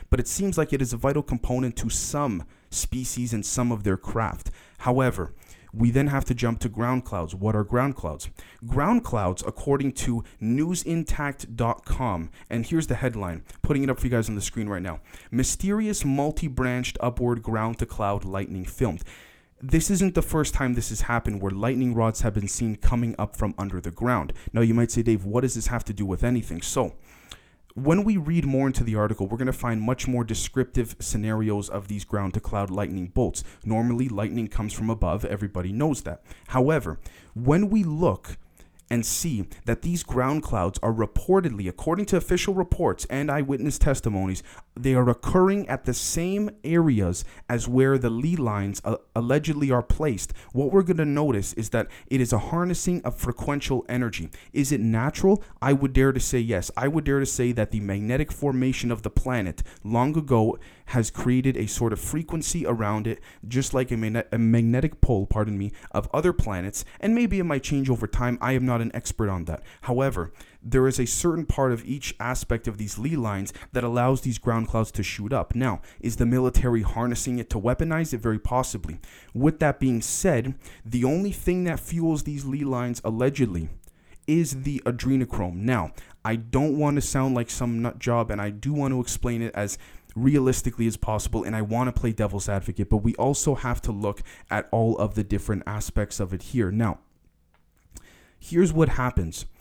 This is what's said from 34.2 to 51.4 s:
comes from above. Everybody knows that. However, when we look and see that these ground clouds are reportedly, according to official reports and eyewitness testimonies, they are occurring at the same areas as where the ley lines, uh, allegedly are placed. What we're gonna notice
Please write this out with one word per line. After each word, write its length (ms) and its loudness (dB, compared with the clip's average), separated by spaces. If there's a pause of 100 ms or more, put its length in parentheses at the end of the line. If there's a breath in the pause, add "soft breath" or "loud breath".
comes 240 -2
from 160 -2
above. 360 0
Everybody 460 -4
knows 320 0
that. 200 -10 (260 loud breath)
However, 500 2 (340 loud breath)
when 360 4
we 140 4
look 540 -2 (500 soft breath)
and 160 0
see 440 -2 (180 loud breath)
that 160 0
these 220 -2
ground 400 0
clouds 400 0
are 100 2
reportedly, 720 2
according 380 -2
to 100 0
official 380 2
reports 560 0
and 220 -2
eyewitness 480 0
testimonies, 640 2 (320 loud breath)
they 180 2
are 160 6
occurring 580 4
at 180 -4
the 80 0
same 580 -2 (120)
areas 640 2 (240 loud breath)
as 180 -2
where 300 6
the 140 0
ley 240 0
lines, 500 -2
uh, 120 0 (180)
allegedly 560 2
are 100 4
placed. 520 0 (200 loud breath)
What 180 0
we're 120 6
gonna 200 2
notice 500 2